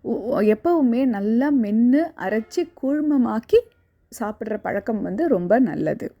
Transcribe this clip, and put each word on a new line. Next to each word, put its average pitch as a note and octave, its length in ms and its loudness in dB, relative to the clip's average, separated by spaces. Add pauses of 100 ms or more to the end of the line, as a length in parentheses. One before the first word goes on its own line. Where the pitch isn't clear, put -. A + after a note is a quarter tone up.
உ-, G#3+ 500 0
எப்பவுமே C4+ 500 0
நல்லா A3+ 460 0
மென்னு A#3+ 500 2 (180)
அரைச்சு A3 500 -4 (140)
கூழ்மமாக்கி C#4 800 0 (600)
சாப்பிட்ற G#3+ 360 -6
பழக்கம் G3+ 460 -4
வந்து G#3 260 -4
ரொம்ப F#3+ 300 2
நல்லது. D#3 640 -2